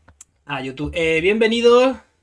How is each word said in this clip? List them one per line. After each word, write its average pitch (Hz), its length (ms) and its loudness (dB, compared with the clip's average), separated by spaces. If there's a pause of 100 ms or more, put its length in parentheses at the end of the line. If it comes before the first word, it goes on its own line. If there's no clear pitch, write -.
(460)
a 139 160 -10
YouTube. 135 340 -10
Eh, 160 260 -2
bienvenido, 233 800 2 (220)